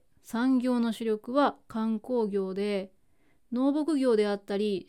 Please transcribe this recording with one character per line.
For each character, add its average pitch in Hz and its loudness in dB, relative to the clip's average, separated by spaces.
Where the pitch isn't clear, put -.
産 254 0
業 247 0
の 233 0
主 220 -6
力 220 -4
は 285 4
観 220 -2
光 233 -2
業 190 -2
で、 202 -2
農 262 2
牧 302 0
業 254 4
で 208 2
あ 202 0
っ 202 -6
た 202 -4
り、 208 -2